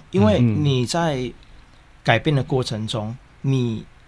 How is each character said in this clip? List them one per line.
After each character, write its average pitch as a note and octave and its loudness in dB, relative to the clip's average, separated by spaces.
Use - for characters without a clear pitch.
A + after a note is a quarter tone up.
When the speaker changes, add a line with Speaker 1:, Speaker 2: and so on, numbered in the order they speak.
Speaker 1:
因 F#3+ 4
为 G#3 6
Speaker 2:
嗯。 A2+ 2
Speaker 1:
你 C3 0
在 C#3+ -4
改 A#2 2
变 D3 0
的 C3 0
过 B2+ -2
程 A2 -6
中， A2 -6
你 B2 -2